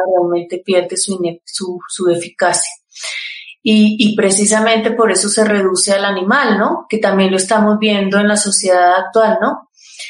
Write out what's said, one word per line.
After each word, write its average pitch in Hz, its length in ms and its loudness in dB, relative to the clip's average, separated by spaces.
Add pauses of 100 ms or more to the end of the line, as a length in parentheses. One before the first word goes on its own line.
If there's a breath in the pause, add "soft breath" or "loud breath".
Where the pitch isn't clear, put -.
realmente 175 580 -2
pierde 185 340 -2
su 196 160 -4
ine-, 170 300 -4
su, 180 440 -10
su 180 220 -2
eficacia. 170 600 -2 (920 loud breath)
Y, 214 340 4
y 214 180 2
precisamente 214 760 0
por 220 200 2
eso 185 180 -2
se 214 160 2
reduce 196 480 0
al 196 120 0
animal, 202 540 0
¿no? 294 280 -2
Que 214 120 -2
también 190 320 2
lo 190 60 0
estamos 208 420 2
viendo 202 400 0
en 208 80 2
la 208 100 0
sociedad 185 560 2
actual, 220 480 2
¿no? - 280 -4 (400 loud breath)